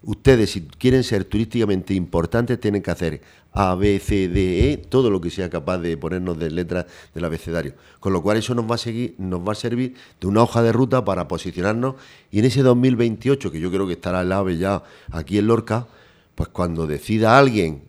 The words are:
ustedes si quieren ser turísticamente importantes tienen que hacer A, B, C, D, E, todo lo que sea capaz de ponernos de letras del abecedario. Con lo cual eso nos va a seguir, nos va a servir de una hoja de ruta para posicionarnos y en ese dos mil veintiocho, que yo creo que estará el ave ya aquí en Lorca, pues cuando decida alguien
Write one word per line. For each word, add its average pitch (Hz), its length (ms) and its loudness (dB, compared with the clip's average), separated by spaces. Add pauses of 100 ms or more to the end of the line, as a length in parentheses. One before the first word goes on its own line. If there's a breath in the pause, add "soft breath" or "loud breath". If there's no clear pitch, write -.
ustedes 110 500 4
si 95 100 -8
quieren 127 420 2
ser 101 200 -2
turísticamente 104 680 0
importantes 98 680 -2
tienen 101 220 0
que 90 100 -4
hacer 82 300 -4 (320 soft breath)
A, 92 220 2
B, 98 240 2
C, 95 280 0
D, 92 440 2
E, 143 60 -4
todo 127 320 0
lo 95 120 0
que 85 80 -4
sea 90 200 -6
capaz 85 280 -4
de 82 180 -4
ponernos 85 440 -6
de 82 100 -2
letras 87 380 -4 (260 loud breath)
del 85 120 -6
abecedario. 82 480 -6 (260 soft breath)
Con 98 120 -2
lo 90 100 0
cual 104 160 0
eso 113 180 -2
nos 113 140 -4
va 120 60 0
a 117 40 -6
seguir, 117 380 -6
nos 92 300 -6
va 104 40 -4
a 107 40 -4
servir 123 400 -4 (240 loud breath)
de 90 80 -4
una 104 140 4
hoja 117 200 4
de 117 100 4
ruta 117 340 2
para 90 220 -2
posicionarnos 101 680 -4 (360 loud breath)
y 101 80 2
en 110 60 4
ese 131 180 4
dos 127 120 8
mil 123 200 4
veintiocho, 117 560 0
que 78 80 -8
yo 87 100 -2
creo 98 160 -2
que 90 80 -4
estará 90 280 -4
el 90 100 0
ave 95 260 0
ya 95 260 -2 (280 loud breath)
aquí 82 260 -4
en 104 100 2
Lorca, 113 400 0 (480 soft breath)
pues 85 140 -4
cuando 82 380 -4
decida 110 500 2
alguien 101 520 2